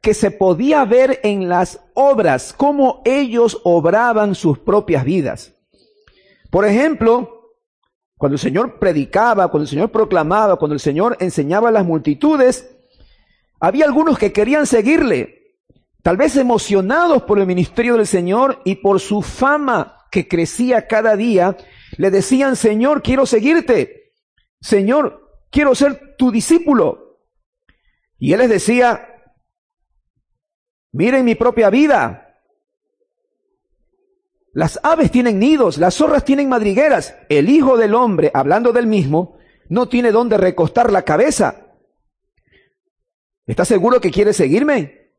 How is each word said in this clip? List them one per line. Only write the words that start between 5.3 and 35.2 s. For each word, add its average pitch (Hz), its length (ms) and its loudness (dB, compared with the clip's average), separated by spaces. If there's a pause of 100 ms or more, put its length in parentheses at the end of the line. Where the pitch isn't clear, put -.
Por 196 160 0
ejemplo, 240 720 0 (800)
cuando 143 180 -2
el 143 60 -6
Señor 220 380 -4
predicaba, 190 680 0
cuando 151 160 -2
el 135 40 -10
Señor 160 220 -4
proclamaba, 190 680 0
cuando 151 180 -4
el 139 60 -6
Señor 175 400 -2
enseñaba 180 480 -2
a 226 40 2
las 202 120 2
multitudes, 247 840 0 (920)
había 254 240 0
algunos 302 320 0
que 202 160 -2
querían 262 340 0
seguirle, 233 920 -2 (440)
tal 170 140 0
vez 277 200 0
emocionados 247 880 0
por 202 160 0
el 196 60 0
ministerio 226 500 -2
del 208 100 0
Señor 202 580 -2
y 190 120 -4
por 196 240 0
su 208 220 -6
fama 269 880 -4
que 180 160 -4
crecía 220 580 -2
cada 220 300 0
día, 196 400 0 (400)
le 185 160 0
decían, 262 420 0
"Señor, 233 480 0
quiero 262 240 0
seguirte. 233 840 -2 (480)
Señor, 233 800 -2 (100)
quiero 285 240 2
ser - 420 -2
tu 254 140 0
discípulo." 262 920 -2 (960)
Y 143 140 -2
él 196 60 2
les 247 120 2
decía, 233 580 0 (1800)
"Miren 247 320 0
mi 233 100 2
propia 226 360 0
vida. 240 580 2 (2250)
Las 156 280 -4
aves 311 280 2
tienen 240 280 0